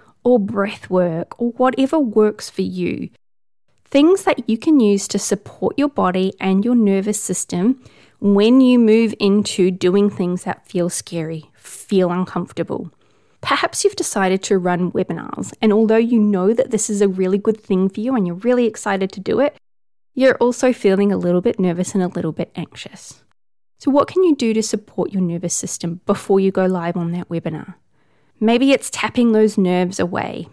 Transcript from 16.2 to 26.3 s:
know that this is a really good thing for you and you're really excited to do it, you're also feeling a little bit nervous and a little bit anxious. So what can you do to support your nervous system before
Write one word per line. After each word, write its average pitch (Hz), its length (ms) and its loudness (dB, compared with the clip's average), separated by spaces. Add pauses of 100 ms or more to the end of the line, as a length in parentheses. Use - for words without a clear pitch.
know 202 320 2
that - 180 0
this - 180 -2
is 202 120 -2
a 202 80 4
really 190 300 0
good 214 220 -2
thing 190 280 0
for 196 120 -10
you 254 140 -2
and 208 120 0
you're 175 100 -6
really 240 300 2
excited 196 460 -4
to 202 80 -14
do - 200 -2
it, 285 160 -2 (580)
you're 262 220 2
also 247 360 0
feeling 202 380 2
a 190 60 -2
little 175 240 0
bit 226 180 -2
nervous 180 360 -2
and 190 80 0
a 180 60 0
little 165 240 -6
bit 165 220 -8
anxious. - 680 -16 (560)
So - 120 -2
what 285 180 2
can 370 160 0
you 320 120 4
do 226 160 0
to 220 100 0
support - 500 -6
your 190 100 -2
nervous 170 320 -4
system - 500 -8
before 196 360 0